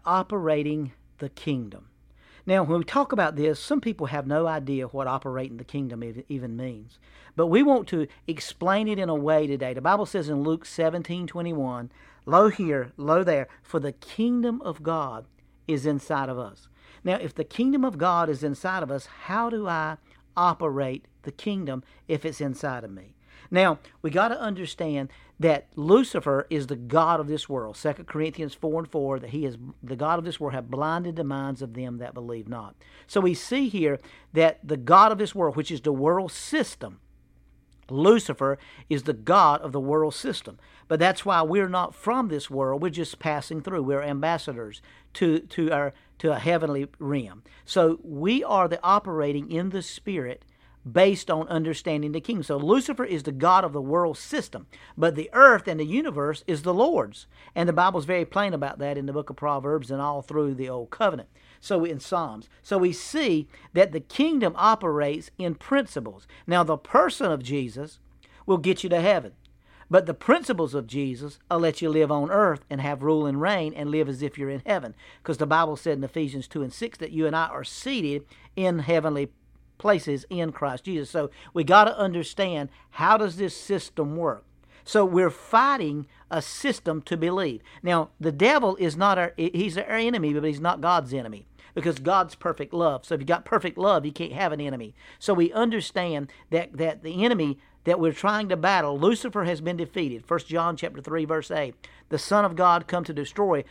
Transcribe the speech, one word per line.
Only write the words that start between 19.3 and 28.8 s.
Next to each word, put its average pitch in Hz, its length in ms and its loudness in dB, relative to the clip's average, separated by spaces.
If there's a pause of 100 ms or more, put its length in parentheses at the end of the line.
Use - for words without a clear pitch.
do 214 160 -4
I 160 300 -4 (400)
operate 147 680 0 (160)
the 147 80 -12
kingdom 151 520 -6 (260)
if 156 160 -2
it's 156 160 -6
inside 131 420 -6
of 107 80 -14
me? 95 240 -20 (380)
Now, 175 260 4 (240)
we 156 80 -2
gotta 208 280 0
understand 165 720 -6 (280)
that 151 380 2
Lucifer 151 760 2
is 147 160 -4
the 135 100 -6
god 156 440 2
of 143 80 -6
this 151 200 -6
world. 113 280 -8
Second 151 320 -6
Corinthians 156 440 -6
four 160 280 -4